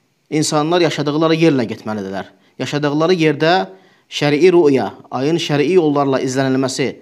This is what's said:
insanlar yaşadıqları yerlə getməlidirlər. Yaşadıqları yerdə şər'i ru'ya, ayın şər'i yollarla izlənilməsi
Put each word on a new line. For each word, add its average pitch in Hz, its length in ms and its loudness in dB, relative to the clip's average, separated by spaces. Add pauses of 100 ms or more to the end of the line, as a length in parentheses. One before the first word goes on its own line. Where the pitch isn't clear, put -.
(320)
insanlar 156 540 0
yaşadıqları 151 500 0
yerlə 151 320 2
getməlidirlər. 98 640 -10 (300)
Yaşadıqları 147 580 0
yerdə 156 360 2 (520)
şər'i 147 480 2
ru'ya, 135 380 2 (180)
ayın 143 300 -2
şər'i 147 340 0
yollarla 143 480 2
izlənilməsi 131 640 -2 (140)